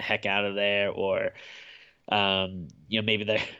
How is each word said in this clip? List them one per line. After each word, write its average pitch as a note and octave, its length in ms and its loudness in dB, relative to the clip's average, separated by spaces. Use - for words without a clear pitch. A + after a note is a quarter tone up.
heck - 260 0
out G2+ 200 2
of G2 100 -2
there, G2+ 340 2
or, - 420 0
um, F#2+ 580 0
you A2 120 0
know, G#2+ 60 0
maybe G#2+ 180 2
they're, G#2+ 200 2